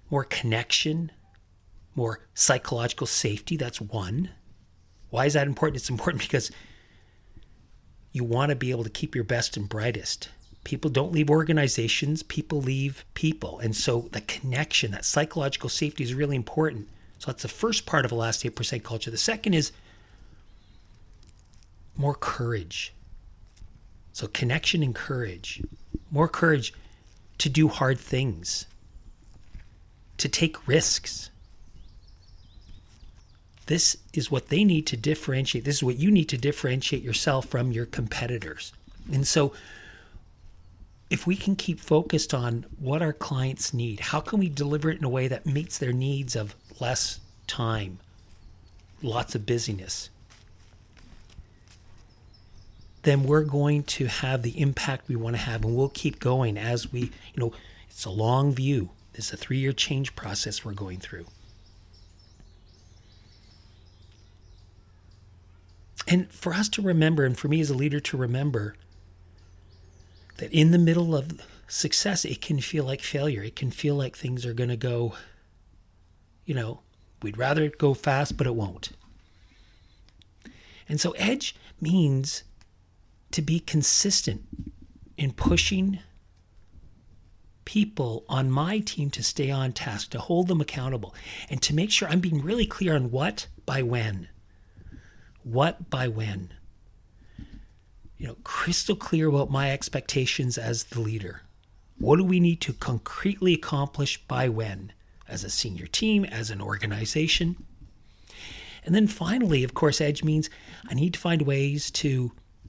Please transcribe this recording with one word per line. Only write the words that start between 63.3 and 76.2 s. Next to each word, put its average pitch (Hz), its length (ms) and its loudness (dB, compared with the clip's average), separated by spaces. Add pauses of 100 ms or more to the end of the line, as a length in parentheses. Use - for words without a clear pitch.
And 180 240 4
for - 220 -4
us 208 180 2
to 214 120 -2
remember, 160 420 6
and 127 140 2
for 147 100 -2
me 156 120 4
as 147 100 2
a 139 40 2
leader 143 260 0
to - 160 -4
remember, 123 580 0 (1600)
that - 160 -8
in 160 180 8
the 175 80 8
middle 165 360 6
of 151 260 -2 (280)
success, - 560 0
it - 180 -6
can 147 180 0
feel 147 240 -2
like 135 160 -4
failure. 139 420 -2
It 113 140 -10
can 127 140 -4
feel 147 240 0
like 135 220 -4
things 123 280 -6
are 120 100 -4
gonna 123 220 0
go, 120 380 -2 (1300)